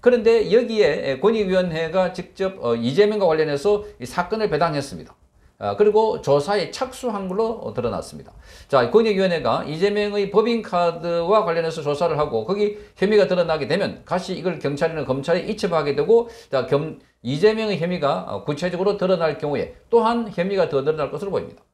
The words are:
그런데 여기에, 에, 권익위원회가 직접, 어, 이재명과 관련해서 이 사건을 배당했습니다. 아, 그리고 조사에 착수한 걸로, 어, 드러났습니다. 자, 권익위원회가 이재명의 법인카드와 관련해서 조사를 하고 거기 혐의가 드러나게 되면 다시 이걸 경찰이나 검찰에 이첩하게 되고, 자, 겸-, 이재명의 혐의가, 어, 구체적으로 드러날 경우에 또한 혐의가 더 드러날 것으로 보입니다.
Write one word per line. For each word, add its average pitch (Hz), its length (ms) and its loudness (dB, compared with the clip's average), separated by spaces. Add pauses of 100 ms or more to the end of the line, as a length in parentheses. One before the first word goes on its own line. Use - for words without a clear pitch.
그런데 226 500 4
여기에, 208 600 2
에, 131 100 -4
권익위원회가 185 880 0
직접, - 500 -6
어, 117 140 0
이재명과 190 500 2
관련해서 156 600 2 (160)
이 123 40 -12
사건을 190 440 -4
배당했습니다. 147 680 -4 (440)
아, 101 180 -4
그리고 208 420 4
조사에 147 520 0
착수한 226 580 -6
걸로, 214 180 -2
어, 220 260 -8
드러났습니다. 95 600 -6 (340)
자, 120 240 4
권익위원회가 185 720 2
이재명의 202 680 -2
법인카드와 175 1160 2
관련해서 165 360 -2
조사를 147 380 0
하고 113 240 0
거기 208 340 -2 (200)
혐의가 202 300 4
드러나게 165 400 0
되면 151 360 -2
다시 180 320 -4
이걸 160 240 -4
경찰이나 147 460 -2
검찰에 139 340 -2
이첩하게 165 560 -2
되고, 220 320 2 (240)
자, 127 140 0
겸-, 151 340 -2 (220)
이재명의 196 580 0
혐의가, 175 480 -2
어, 101 160 -8
구체적으로 180 540 -2
드러날 165 400 0
경우에 139 380 -4 (140)
또한 233 400 2
혐의가 185 380 0
더 139 160 0
드러날 151 280 -2
것으로 190 200 -6
보입니다. 107 320 -6 (100)